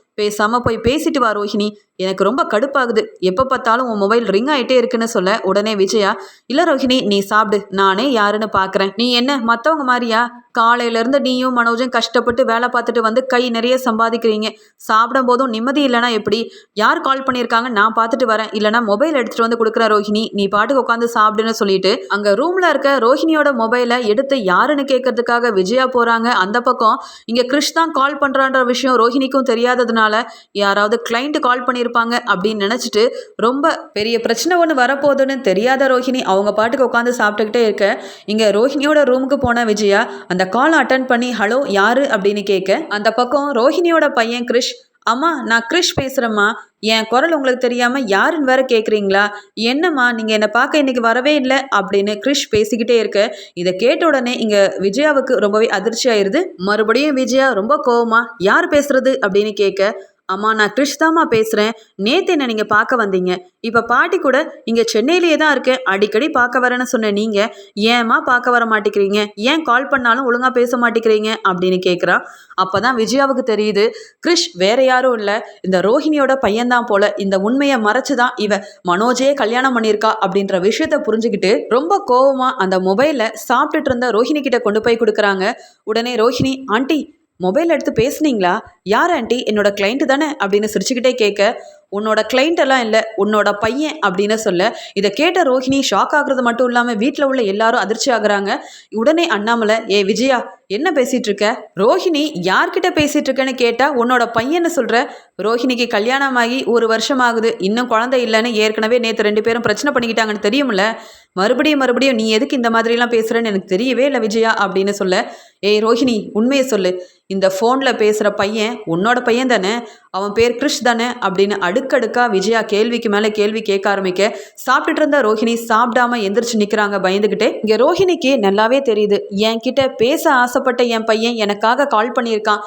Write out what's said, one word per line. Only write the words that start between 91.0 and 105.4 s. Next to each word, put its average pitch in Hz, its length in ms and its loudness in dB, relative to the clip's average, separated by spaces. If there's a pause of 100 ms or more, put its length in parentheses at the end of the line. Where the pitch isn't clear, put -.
கேட்க, 208 280 0 (500)
"உன்னோட 214 280 0 (140)
கிளையண்ட் 320 300 2
எல்லாம் 262 180 2
இல்ல, 220 160 0 (200)
உன்னோட 208 320 2 (100)
பையன்" 262 380 -2 (100)
அப்படின்னு 202 260 0
சொல்ல, 196 300 0 (300)
இதை 196 160 0
கேட்ட 349 340 0
ரோஹிணி 262 360 0 (120)
ஷாக் 214 240 0
ஆகுறது 262 260 0
மட்டும் 240 260 0
இல்லாம 240 260 0
வீட்ல 277 320 0
உள்ள 262 160 0
எல்லாரும் 220 380 0
அதிர்ச்சி 220 320 -2
ஆகுறாங்க. 208 400 0 (440)
உடனே 302 320 2
அண்ணாமலை, 220 480 0 (140)
"ஏ 202 140 2
விஜயா, 226 360 0 (280)
என்ன 277 240 -2
பேசிட்டு 247 380 -2
இருக்க?" 202 160 -2 (340)
ரோஹிணி, 311 440 2 (180)
"யார்கிட்ட 320 520 0
பேசிட்டு 294 360 0
இருக்கேன்னு 262 240 -2
கேட்டா 247 420 0
உன்னோட 240 280 2 (100)
பையன்னு 320 420 0
சொல்ற?" 233 300 0 (380)